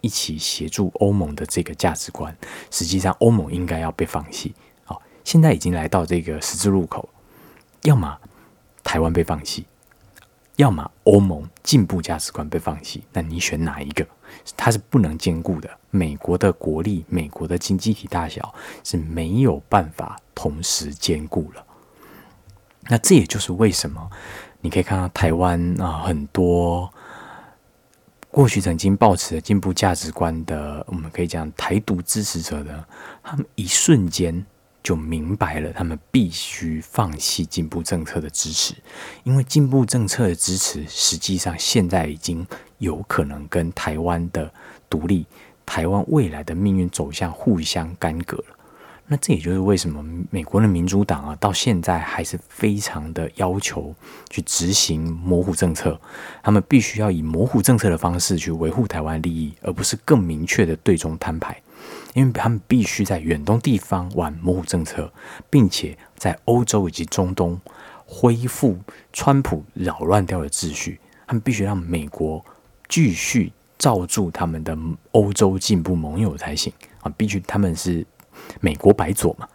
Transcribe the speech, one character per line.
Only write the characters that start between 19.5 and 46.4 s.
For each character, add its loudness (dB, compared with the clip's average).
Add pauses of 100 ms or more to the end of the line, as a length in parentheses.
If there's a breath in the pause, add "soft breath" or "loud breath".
办 2
法 -8 (160)
同 -6
时 -4
兼 -2
顾 -4
了。 -20 (1200 loud breath)
那 4
这 6
也 8
就 -4
是 -4
为 4
什 -4
么 -12 (500 loud breath)
你 -4
可 0
以 4
看 -2
到 -2
台 2
湾 2
啊， -4
很 -2
多 2 (1400 loud breath)
过 8
去 2
曾 0
经 2
抱 6
持 -4
的 -4
进 2
步 0
价 2
值 -6
观 -2
的， -8
我 -8
们 -8
可 -6
以 0
讲 -6
台 -2
独 -2
支 -4
持 -6
者 -8
呢， -12 (380 loud breath)
他 -8
们 -4
一 -4
瞬 4
间 -2 (380)
就 0
明 -4
白 -2
了， -6
他 -6
们 -4 (120)
必 4
须 -6
放 -4
弃 -4
进 -4
步 -6
政 -4
策 -6
的 -6
支 -6
持， -2 (480 loud breath)
因 2
为 4
进 4
步 4
政 0
策 0
的 0
支 -2
持， -4
实 -2
际 -4
上 -4
现 2
在 0
已 -6
经 -6 (300 loud breath)
有 -4
可 0
能 -10
跟 -2
台 -6
湾 -2
的 -6 (380 loud breath)
独 -2
立、 2 (400 loud breath)
台 -4
湾 0
未 2
来 -10